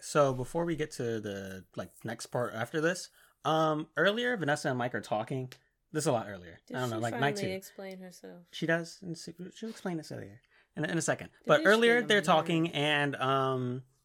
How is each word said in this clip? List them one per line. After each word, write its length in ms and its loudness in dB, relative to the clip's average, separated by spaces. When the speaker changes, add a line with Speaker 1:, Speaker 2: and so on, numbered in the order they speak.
Speaker 1:
so 340 2
before 300 -4
we 120 -2
get 160 -4
to 280 -4
the, 440 -10
like, 140 -6
next 220 -8
part 280 -2
after 260 -4
this, 280 0
um, 420 2
earlier, 400 2
Vanessa 340 0
and 80 0
Mike 160 -2
are 60 -4
talking. 520 -4
This 120 -2
is 40 0
a 40 4
lot 160 0
earlier. 380 -14
Speaker 2:
Did 100 -10
Speaker 1:
I 40 -2
don't 100 -2
know, 80 -4
Speaker 2:
she 40 -4
Speaker 1:
like, 120 -2
night 220 0
Speaker 2:
finally 160 -4
Speaker 1:
two. 40 -4
Speaker 2:
explain 440 -14
herself? 500 -18
Speaker 1:
She 160 -6
does. 360 -2
And 140 -8
she, 160 -14
she'll 160 -10
explain 260 -6
this 160 -10
earlier 280 -14
in, 80 -2
in 140 0
a 40 2
second. 260 -2
Speaker 2:
Did 180 -20
Speaker 1:
But 140 8
Speaker 2:
she 60 2
Speaker 1:
earlier, 340 8
Speaker 2:
get 80 -2
Speaker 1:
they're 80 6
Speaker 2:
married? 100 4
Speaker 1:
talking, 460 4
and, 440 2
um, 680 0